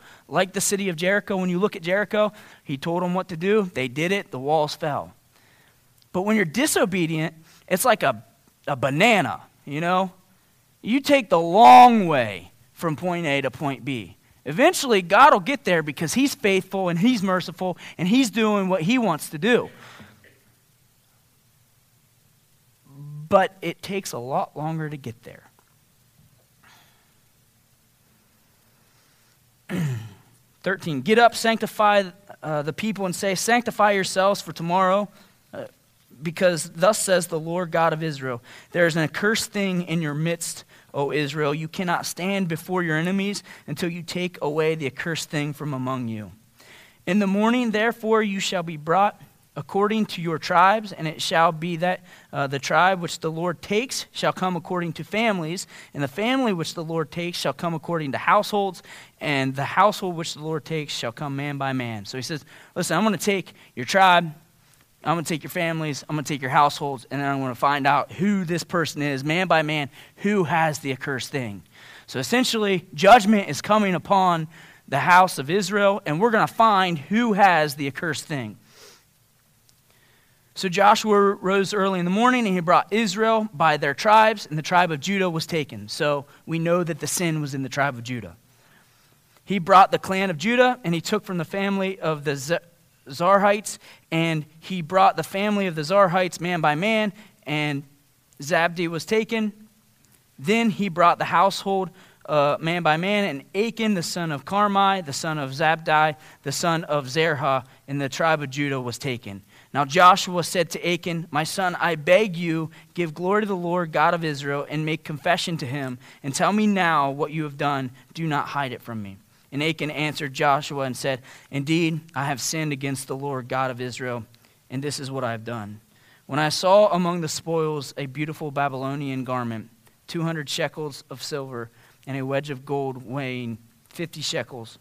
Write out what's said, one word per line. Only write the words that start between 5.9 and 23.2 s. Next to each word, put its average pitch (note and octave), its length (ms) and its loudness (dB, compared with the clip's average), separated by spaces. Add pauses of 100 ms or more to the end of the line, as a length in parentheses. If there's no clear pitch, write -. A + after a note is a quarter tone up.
But F3+ 100 -2
when G#3+ 120 2
you're G#3 100 4
disobedient, E3+ 920 0 (340)
it's F3+ 160 0
like G#3+ 180 4
a, C3 220 0 (420)
a C#3+ 80 -2
banana, C#3+ 680 2 (220)
you C#3+ 160 -8
know? F#3 320 0 (720)
You B3 180 0
take C#4 300 2
the F3 100 4
long A#3 640 10
way A2 440 0 (220)
from D#3+ 240 -4
point E3+ 300 -4
A C#3 160 0
to C3 80 0
point C3 340 -6
B. A#2+ 320 -8 (280)
Eventually, A#3 580 2
God G#3+ 300 8
will A3+ 80 4
get F#3 240 -4
there F3 180 2
because D3+ 320 -6
he's C4+ 200 2
faithful F#3+ 540 -2
and E3+ 100 -2
he's A3 240 2
merciful F#3 540 -2 (220)
and F3 100 -2
he's A#3+ 220 2
doing G#3 380 0
what F#3 140 0
he A3 160 2
wants F3+ 320 -2
to D#3+ 80 -10
do. G#3 320 2 (3500)